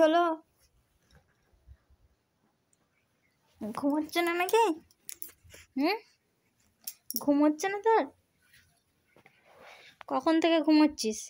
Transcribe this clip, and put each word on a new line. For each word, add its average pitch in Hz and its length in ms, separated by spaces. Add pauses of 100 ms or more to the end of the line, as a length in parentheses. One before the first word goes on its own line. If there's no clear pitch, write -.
হলো? 320 200 (3500)
ঘুম 233 360
হচ্ছে 311 300
না 339 140
নাকি? 427 240 (1120)
হুম? 320 200 (1300)
ঘুম 285 220
হচ্ছে 302 280
না 415 140
তোর? 440 160 (2000)
কখন 277 300
থেকে 330 240
ঘুমোচ্ছিস? 302 520 (100)